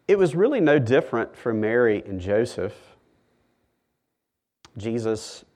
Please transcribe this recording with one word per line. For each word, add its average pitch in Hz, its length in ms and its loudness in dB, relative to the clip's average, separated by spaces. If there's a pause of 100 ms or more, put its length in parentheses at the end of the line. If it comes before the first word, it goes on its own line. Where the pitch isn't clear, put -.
it 202 100 4
was 170 160 0
really 226 260 2
no 147 200 4
different 120 560 0
for 117 180 -4
Mary 110 500 2
and 95 160 -10
Joseph. 101 540 -2 (2000)
Jesus 110 680 -6 (120)